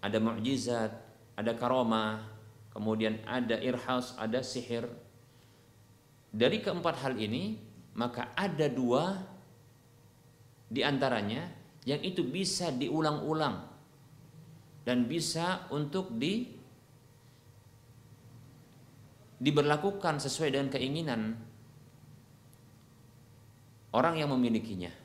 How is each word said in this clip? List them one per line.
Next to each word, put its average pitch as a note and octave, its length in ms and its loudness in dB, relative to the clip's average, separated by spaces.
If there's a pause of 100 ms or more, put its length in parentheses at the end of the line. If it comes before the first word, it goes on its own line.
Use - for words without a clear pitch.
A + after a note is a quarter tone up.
ada G#2 160 2
mukjizat, A2+ 720 2 (460)
ada A2+ 160 0
karomah, A2+ 720 2 (480)
kemudian A2 560 0
ada A#2 320 0
irhas, B2+ 560 -2
ada A2 240 -2
sihir. A#2+ 480 -6 (1400)
Dari D3 320 4
keempat E3+ 400 0
hal B2+ 160 0
ini, D#3+ 400 -2 (320)
maka A#2+ 400 -4
ada D#3+ 360 0
dua C3 520 2 (1400)
di A#2+ 160 -2
antaranya B2+ 640 2 (400)
yang D3 160 0
itu F3+ 240 -2
bisa F3+ 480 -2
diulang-ulang D3+ 960 0 (1120)
dan B2 220 2
bisa E3 640 -2
untuk D3+ 480 -2
di-, G3 320 0 (3000)
diberlakukan D3 800 4
sesuai C#3+ 400 0
dengan C#3 160 0
keinginan C3+ 480 -2 (2750)
orang D#3+ 240 4
yang D3 160 2
memilikinya. A2 580 2 (140)